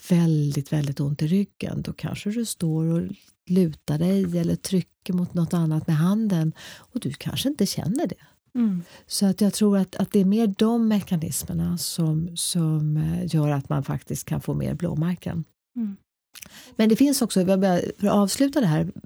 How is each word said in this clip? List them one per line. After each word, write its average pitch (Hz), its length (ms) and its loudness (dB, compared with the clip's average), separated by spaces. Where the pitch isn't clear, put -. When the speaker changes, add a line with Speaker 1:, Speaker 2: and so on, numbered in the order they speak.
Speaker 1:
väldigt, 151 640 2
väldigt 143 260 -2
ont 143 220 -2
i 156 60 0
ryggen, 175 540 -2
då - 120 -6
kanske - 380 -8
du 233 140 -4
står 160 400 -2
och 165 160 0
lutar 165 500 0
dig 180 400 2
eller 170 160 0
trycker - 580 -4
mot 180 200 -2
något 170 200 0
annat 156 340 0
med 165 100 2
handen 180 560 2
och - 220 -10
du - 140 -4
kanske - 360 -4
inte 285 160 0
känner 233 420 -2
det. - 80 -8
Speaker 2:
Mm. 202 280 0
Speaker 1:
Så - 180 -2
att 190 160 2
jag 202 120 4
tror 202 240 4
att, 190 180 -2
att - 160 -2
det 208 80 4
är 185 60 4
mer 214 220 2
de 226 300 2
mekanismerna 170 920 -2
som, 165 600 -2
som, 156 600 0
eh, 165 380 -2
gör 147 140 4
att 143 200 -2
man 147 140 0
faktiskt 147 420 -6
kan 147 160 -4
få 143 120 -4
mer 139 200 -2
blåmärken. 165 720 -4
Speaker 2:
Mm. 214 200 -6
Speaker 1:
Men 220 140 4
det 220 60 4
finns 277 260 4
också, 196 200 2
jag 190 180 2
bara, 185 200 4
för 202 80 0
att 170 60 4
avsluta 262 480 2
det 208 60 4
här 160 240 2